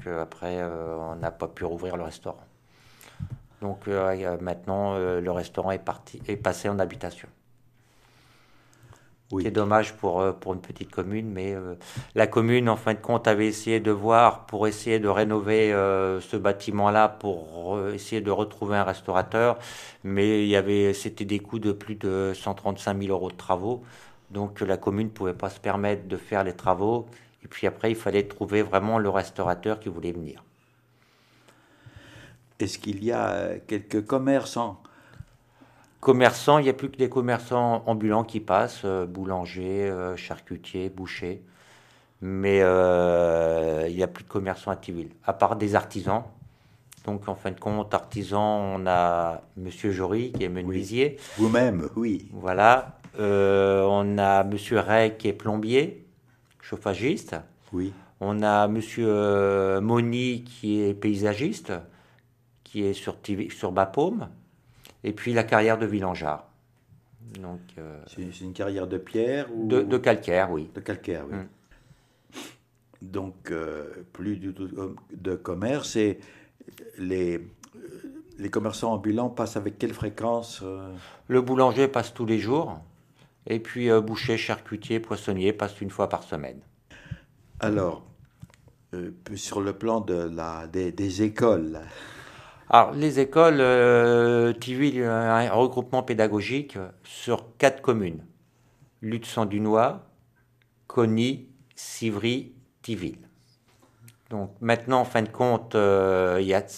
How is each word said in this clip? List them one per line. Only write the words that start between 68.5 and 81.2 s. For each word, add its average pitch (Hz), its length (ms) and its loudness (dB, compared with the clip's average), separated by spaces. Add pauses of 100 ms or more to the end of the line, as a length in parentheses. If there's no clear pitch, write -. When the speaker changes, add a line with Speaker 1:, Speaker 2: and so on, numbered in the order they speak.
Speaker 2:
carrière 98 340 -4
de 95 100 -4
pierre 123 560 -2
ou 113 140 -4
Speaker 1:
De, 127 140 4
de 127 160 2
calcaire, 98 540 2
oui. 80 220 -6
Speaker 2:
De - 60 -14
calcaire, 90 500 -8
oui. 98 80 -8
Speaker 1:
Mm. 95 100 -12 (1500)
Speaker 2:
Donc, 92 480 -12
euh, 78 360 -8 (280)
plus 98 240 -6
du 95 160 -8
tout 95 140 -10
de, 92 280 -10 (180)
de 92 220 -6
commerce. 110 600 -6
Et 107 240 2 (800)
les, 90 500 -2 (880)
les 98 120 -8
commerçants 110 440 -2
ambulants 107 360 -2
passent 117 280 -6
avec 104 220 -6
quelle 113 140 -2
fréquence, 117 720 -6
euh ? 95 300 -12 (340)